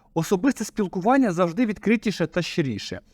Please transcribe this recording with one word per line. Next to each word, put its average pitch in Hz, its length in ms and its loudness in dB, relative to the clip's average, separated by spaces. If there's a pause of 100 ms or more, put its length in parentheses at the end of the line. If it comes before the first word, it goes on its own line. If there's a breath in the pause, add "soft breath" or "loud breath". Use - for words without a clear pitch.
(140)
Особисте 202 520 0
спілкування 208 640 2
завжди 175 340 2
відкритіше 208 600 0
та - 140 -2
щиріше, 123 580 -4 (140 soft breath)